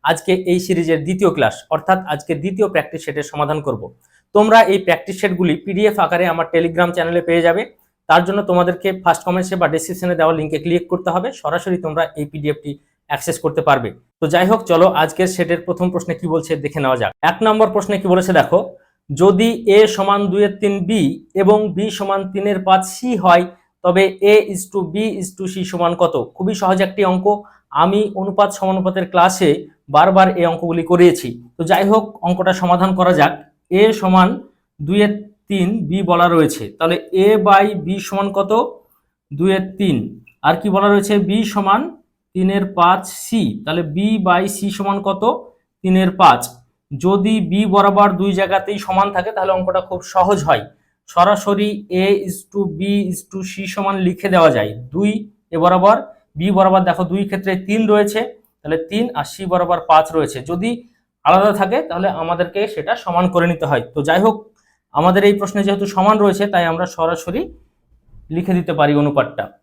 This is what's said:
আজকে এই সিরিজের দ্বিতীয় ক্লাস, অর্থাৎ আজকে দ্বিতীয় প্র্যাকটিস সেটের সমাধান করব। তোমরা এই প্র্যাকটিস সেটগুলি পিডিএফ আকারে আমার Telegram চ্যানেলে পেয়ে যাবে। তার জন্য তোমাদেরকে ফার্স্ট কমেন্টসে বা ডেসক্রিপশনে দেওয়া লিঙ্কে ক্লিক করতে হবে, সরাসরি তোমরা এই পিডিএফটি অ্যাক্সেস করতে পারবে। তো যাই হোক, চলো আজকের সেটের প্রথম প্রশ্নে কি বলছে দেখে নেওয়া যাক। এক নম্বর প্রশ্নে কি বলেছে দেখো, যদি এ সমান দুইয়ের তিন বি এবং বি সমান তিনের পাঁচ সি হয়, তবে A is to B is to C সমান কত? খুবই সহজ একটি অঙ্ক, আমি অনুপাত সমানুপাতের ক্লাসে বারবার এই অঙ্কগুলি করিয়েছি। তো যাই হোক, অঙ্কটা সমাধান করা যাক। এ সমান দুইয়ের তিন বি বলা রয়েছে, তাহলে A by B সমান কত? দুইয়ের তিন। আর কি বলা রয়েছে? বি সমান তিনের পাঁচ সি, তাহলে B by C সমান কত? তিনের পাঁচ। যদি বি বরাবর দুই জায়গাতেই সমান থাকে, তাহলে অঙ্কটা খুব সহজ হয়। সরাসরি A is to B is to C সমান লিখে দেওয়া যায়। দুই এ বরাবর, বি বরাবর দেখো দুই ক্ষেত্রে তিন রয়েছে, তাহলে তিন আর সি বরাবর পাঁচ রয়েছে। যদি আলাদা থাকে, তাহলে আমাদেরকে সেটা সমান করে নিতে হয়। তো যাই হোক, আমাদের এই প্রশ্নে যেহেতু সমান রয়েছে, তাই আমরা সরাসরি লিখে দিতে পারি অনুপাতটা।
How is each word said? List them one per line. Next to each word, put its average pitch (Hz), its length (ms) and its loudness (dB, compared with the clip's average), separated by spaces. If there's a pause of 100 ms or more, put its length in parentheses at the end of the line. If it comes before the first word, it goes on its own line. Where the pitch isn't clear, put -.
আজকে 165 280 -2 (200)
এই 180 140 2
সিরিজের 165 380 -2
দ্বিতীয় 185 280 0
ক্লাস, 120 240 -2 (140)
অর্থাৎ 185 300 -2 (140)
আজকে 147 180 -8 (100)
দ্বিতীয় 196 320 -2
প্র্যাকটিস 160 300 -4
সেটের 147 280 -8
সমাধান 147 300 -4
করব। 123 200 -6 (540)
তোমরা 214 240 6 (120)
এই 196 140 2
প্র্যাকটিস 175 340 -2
সেটগুলি 180 340 0 (120)
পিডিএফ 202 340 0
আকারে 175 340 2
আমার 165 200 -2
Telegram 170 420 2
চ্যানেলে 170 320 -2
পেয়ে 170 200 2
যাবে। 175 140 2 (480)
তার 165 180 6
জন্য 196 120 -2 (100)
তোমাদেরকে 180 400 0 (140)
ফার্স্ট 170 220 0
কমেন্টসে 185 360 -2
বা 160 120 2
ডেসক্রিপশনে 180 460 -4
দেওয়া 160 180 2
লিঙ্কে 156 260 -4
ক্লিক 175 280 0
করতে 180 240 -4
হবে, 185 120 -2 (140)
সরাসরি 170 440 -4
তোমরা 160 180 -2 (160)
এই 147 140 -6
পিডিএফটি 147 380 -6 (380)
অ্যাক্সেস 147 340 -4
করতে 151 240 -2
পারবে। 127 220 2 (300)
তো 165 140 -2
যাই 180 140 2
হোক, 214 120 2 (120)
চলো 170 160 6 (140)
আজকের 185 340 0
সেটের 170 320 -2
প্রথম 180 260 -2
প্রশ্নে 175 260 -6
কি 175 140 -8
বলছে 160 180 -2 (120)
দেখে 147 200 -6
নেওয়া 131 180 2
যাক। 101 100 -2 (180)
এক 185 160 -6
নম্বর 214 300 4
প্রশ্নে 202 260 -2
কি 196 120 -4
বলেছে 185 260 0
দেখো, 170 200 2 (500)
যদি 185 400 4 (280)
এ - 20 8 (160)
সমান 196 260 0 (100)
দুইয়ের 196 300 0
তিন 202 120 0 (140)
বি 214 140 0 (400)
এবং 202 160 6 (180)
বি 202 100 -2 (120)
সমান 196 240 -4 (120)
তিনের 202 240 -2 (100)
পাঁচ 190 140 4 (140)
সি 247 140 -8 (140)
হয়, 180 200 6 (400)
তবে 180 200 2 (300)
A - 20 8 (180)
is 185 80 -6 (100)
to 202 80 -2 (140)
B - 20 -8 (260)
is 180 160 -8
to 190 60 -10 (100)
C - 20 -10 (160)
সমান 170 200 0 (100)
কত? 165 140 2 (200)
খুবই 190 260 -2
সহজ 185 160 2 (100)
একটি 190 140 -4 (100)
অঙ্ক, 185 140 -2 (460)
আমি 180 280 2 (200)
অনুপাত 196 300 0 (100)
সমানুপাতের 185 520 -2
ক্লাসে 180 380 2 (460)
বারবার 185 320 6 (120)
এই 175 120 2
অঙ্কগুলি 170 400 -4
করিয়েছি। 175 360 4 (300)
তো - 120 -8
যাই 190 220 2
হোক, 220 120 4 (220)
অঙ্কটা 185 360 0
সমাধান 180 360 2
করা 180 220 4
যাক। 143 140 4 (380)
এ 190 120 4 (180)
সমান 185 260 4 (520)
দুইয়ের 208 320 2 (380)
তিন 190 180 0 (220)
বি 185 100 -2 (100)
বলা 175 180 4
রয়েছে, 160 360 2 (140)
তাহলে 170 180 0 (300)
A - 20 6 (180)
by 202 200 6 (200)
B - 20 -8 (200)
সমান 196 200 -4 (100)
কত? 196 140 -2 (800)
দুইয়ের 185 320 0 (160)
তিন। 180 160 2 (520)
আর 170 140 4
কি 214 140 -4
বলা 196 140 2
রয়েছে? 202 240 2 (160)
বি 214 100 0 (140)
সমান 202 280 2 (540)
তিনের 190 300 0 (120)
পাঁচ 180 260 2 (220)
সি, 226 160 0 (220)
তাহলে 165 200 -4 (120)
B - 20 -2 (300)
by 180 160 2 (120)
C - 20 -12 (200)
সমান 196 200 -2 (100)
কত? 190 160 -2 (600)
তিনের 185 260 2 (100)
পাঁচ। 135 220 6 (500)
যদি 190 420 0 (180)
বি 196 100 2 (120)
বরাবর 202 360 4 (100)
দুই 196 200 0
জায়গাতেই 196 460 -2
সমান 190 300 0
থাকে, 180 200 -2
তাহলে 190 220 -2
অঙ্কটা 185 320 -2
খুব 180 100 -8 (140)
সহজ 190 340 2
হয়। 120 160 0 (460)
সরাসরি 202 600 0 (340)
A - 20 2 (220)
is 185 100 -8 (140)
to 202 80 -6 (180)
B 170 40 -8 (300)
is 180 80 -8 (120)
to 190 80 -10 (120)
C - 20 -14 (200)
সমান 196 220 -2 (120)
লিখে 180 260 -4
দেওয়া 165 220 6
যায়। 107 160 -2 (220)
দুই 196 160 0 (460)
এ - 80 -2
বরাবর, 185 340 4 (420)
বি 175 80 -2 (100)
বরাবর 190 320 4
দেখো 180 220 -2
দুই 196 180 -2
ক্ষেত্রে 190 240 -6 (140)
তিন 220 140 -2 (100)
রয়েছে, 208 280 2 (400)
তাহলে 156 180 -4 (120)
তিন 220 160 -2 (140)
আর 143 120 -6
সি 190 200 -12
বরাবর 175 280 0 (100)
পাঁচ 156 160 4 (100)
রয়েছে। 143 220 -2 (120)
যদি 175 200 -4 (560)
আলাদা 190 340 4
থাকে, 196 180 0 (120)
তাহলে 175 180 -4 (140)
আমাদেরকে 175 400 -4 (120)
সেটা 196 200 -4 (100)
সমান 180 300 0
করে 170 180 2
নিতে 160 180 -4
হয়। 143 140 0 (120)
তো 156 120 -4
যাই 170 180 2
হোক, 220 100 2 (580)
আমাদের 180 360 4
এই 202 100 4
প্রশ্নে 202 280 -4
যেহেতু 202 180 -2 (100)
সমান 202 280 4
রয়েছে, 196 200 2 (100)
তাই 175 180 2
আমরা 170 140 -4 (100)
সরাসরি 170 460 -4 (920)
লিখে 180 220 -2
দিতে 170 220 -2
পারি 147 220 4
অনুপাতটা। 139 440 -2 (180)